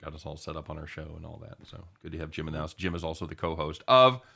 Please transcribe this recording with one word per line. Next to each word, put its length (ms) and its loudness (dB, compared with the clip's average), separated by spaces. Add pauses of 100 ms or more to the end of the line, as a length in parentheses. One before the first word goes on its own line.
got 140 -10
us 100 -12
all 120 -8
set 200 -8
up 140 -8
on 80 -8
our 80 -10
show 300 -10
and 100 -12
all 120 -14
that. 280 -16
So 220 -16 (120)
good 120 -12
to 60 -6
have 120 -6
Jim 160 -6
in 60 -4
the 80 -2
house. 140 -6
Jim 200 -2
is 80 -4
also 240 -4
the 80 -8
co-host 540 -2
of 320 10 (160)